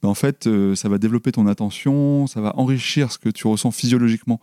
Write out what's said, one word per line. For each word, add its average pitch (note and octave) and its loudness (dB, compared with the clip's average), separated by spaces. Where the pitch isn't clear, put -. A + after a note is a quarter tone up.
ben G2+ 2
en G2+ 2
fait, C#3 -2
euh, G2 2
ça G2+ -4
va G2+ 0
développer A2+ 0
ton G#2+ 2
attention, C#3 0
ça A#2+ -6
va G#2+ -2
enrichir C3 0
ce - -12
que - -2
tu - -4
ressens A2 0
physiologiquement A#2 0